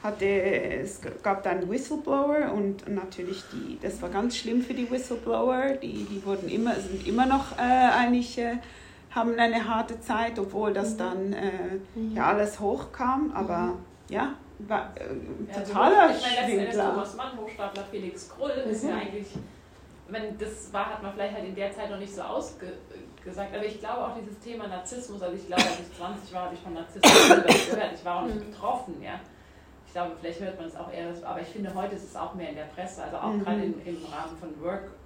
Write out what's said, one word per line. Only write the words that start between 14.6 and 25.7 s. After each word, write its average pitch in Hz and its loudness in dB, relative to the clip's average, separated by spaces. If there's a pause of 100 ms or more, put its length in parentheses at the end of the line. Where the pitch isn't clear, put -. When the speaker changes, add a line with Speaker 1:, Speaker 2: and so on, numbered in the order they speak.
Speaker 1:
war, - -2
äh, - -10 (480)
Speaker 3:
Ja, 202 -6
also 202 -4
Speaker 1:
totaler 320 10
Speaker 3:
ich - -2
meine, 247 2
letzten 247 2
Endes 202 4
Speaker 1:
Schwindler. 196 4
Speaker 3:
Thomas 208 -2
Mann, 254 -8
Hochstapler, 202 -6
Felix 185 -8
Krull, 277 -4 (200)
ist 220 -2
ja 294 2
Speaker 1:
Mhm. 214 0
Speaker 3:
eigentlich, 202 -8 (800)
wenn 214 -6
das - -8
war, 202 0
hat 208 -8
man 202 -8
vielleicht 202 -4
halt 190 -6
in 190 -8
der 196 -4
Zeit 202 -6
noch 196 -8
nicht 196 -10
so 180 -8
ausge-, - -8 (500)
gesagt, 196 -8
aber 214 -4
ich 214 -6
glaube 233 -4
auch 233 -6
dieses 202 -12
Thema 226 -10
Narzissmus, 196 -8
also 180 -4
ich - -10
glaube, 180 4
als 180 2